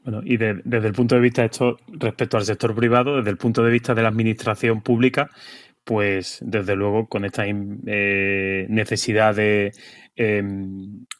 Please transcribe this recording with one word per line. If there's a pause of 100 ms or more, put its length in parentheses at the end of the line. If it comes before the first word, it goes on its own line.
Bueno,
y
de-,
desde
el
punto
de
vista
de
esto, (100)
respecto
al
sector
privado,
desde
el
punto
de
vista
de
la
administración
pública, (540)
pues,
desde
luego,
con
esta
in-,
eh,
necesidad
de, (420)
em, (140)